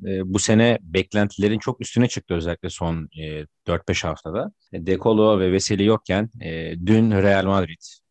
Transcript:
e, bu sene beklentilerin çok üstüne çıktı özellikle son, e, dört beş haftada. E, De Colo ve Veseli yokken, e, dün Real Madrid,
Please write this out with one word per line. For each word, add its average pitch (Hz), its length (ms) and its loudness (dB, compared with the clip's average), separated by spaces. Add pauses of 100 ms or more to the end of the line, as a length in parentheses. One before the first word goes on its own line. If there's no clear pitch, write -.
e, 95 280 -4
bu 101 60 2
sene 113 420 4
beklentilerin 101 800 0
çok 123 220 -6
üstüne 120 260 0
çıktı - 260 -8
özellikle 85 360 -4
son, 82 400 -6 (120)
e, 76 240 -10 (220)
dört - 200 -4
beş - 160 -2
haftada. 90 480 -6 (220)
E, 87 120 -10
De 92 120 0
Colo 107 420 4
ve 92 120 2
Veseli 98 340 0
yokken, 107 440 0 (120)
e, 82 320 -8 (120)
dün 110 260 4
Real 98 340 2
Madrid, 95 360 0 (300)